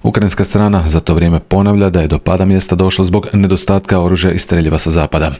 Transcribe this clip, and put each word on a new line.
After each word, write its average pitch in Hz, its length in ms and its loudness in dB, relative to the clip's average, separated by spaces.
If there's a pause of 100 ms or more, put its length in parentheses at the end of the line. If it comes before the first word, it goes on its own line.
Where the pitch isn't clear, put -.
Ukrajinska 104 420 0
strana 101 420 0
za 78 140 0
to 82 140 -2
vrijeme 82 260 2
ponavlja 101 500 0
da 87 100 0
je 78 80 0
do 76 100 0
pada 92 260 0
mjesta 95 320 0
došlo 92 280 0
zbog 95 280 0
nedostatka 98 680 0
oružja 87 300 0
i 87 80 -2
streljiva 82 400 0
sa 80 120 -2
zapada. 78 500 -2